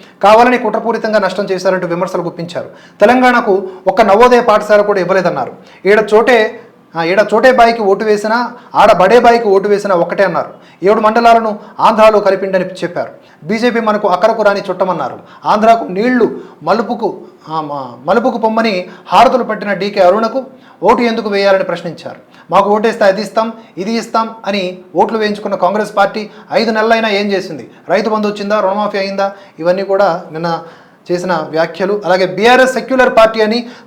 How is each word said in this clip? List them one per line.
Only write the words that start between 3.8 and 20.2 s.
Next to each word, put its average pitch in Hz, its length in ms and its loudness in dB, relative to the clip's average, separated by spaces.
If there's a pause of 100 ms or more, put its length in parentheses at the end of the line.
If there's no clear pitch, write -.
ఒక్క 175 140 0
నవోదయ 233 400 6
పాఠశాల 208 400 2
కూడా 202 200 0
ఇవ్వలేదన్నారు. 175 520 -2 (340)
ఈడ 214 280 2
చోటే, 220 460 2 (360)
ఆ, 165 80 -4
ఈడ 196 300 2
చోటే 240 180 4
బాయికి 226 300 4
ఓటు 202 220 0
వేసినా, 220 480 -2 (220)
ఆడ 202 180 6
బడే 226 280 4
బాయికి 233 280 4
ఓటు 196 200 2
వేసినా 202 260 0
ఒకటే 175 300 0
అన్నారు. 160 300 -4 (280)
ఏడు 214 180 2
మండలాలను 220 580 2 (220)
ఆంధ్రాలో 214 400 4
కలిపిండని 190 440 -2
చెప్పారు. - 480 -8 (320)
బీజేపీ 226 360 -2
మనకు 208 280 0
అక్కరకు 214 340 2
రాని 202 280 0
చుట్టమన్నారు. 175 480 -4 (260)
ఆంధ్రాకు 214 400 2
నీళ్లు 214 460 0 (320)
మలుపుకు, 208 580 -4 (280)
ఆ, 160 120 -6
మ-, 135 480 -10
మలుపుకు 233 300 0
పొమ్మని 220 500 -2 (200)
హారతులు 233 360 4
పట్టిన 202 280 -6
డీకే 202 280 -4
అరుణకు 220 440 2 (380)